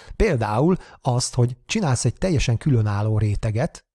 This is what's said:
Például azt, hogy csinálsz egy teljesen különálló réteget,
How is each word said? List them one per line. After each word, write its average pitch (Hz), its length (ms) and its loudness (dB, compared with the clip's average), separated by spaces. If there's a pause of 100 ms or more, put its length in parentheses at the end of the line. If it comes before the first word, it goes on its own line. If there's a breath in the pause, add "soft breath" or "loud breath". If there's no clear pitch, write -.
(160 loud breath)
Például 139 600 2 (240 loud breath)
azt, 123 340 -2
hogy 123 220 0 (100)
csinálsz 160 380 -2
egy 123 100 0
teljesen 139 420 0
különálló 107 600 0
réteget, 107 760 -2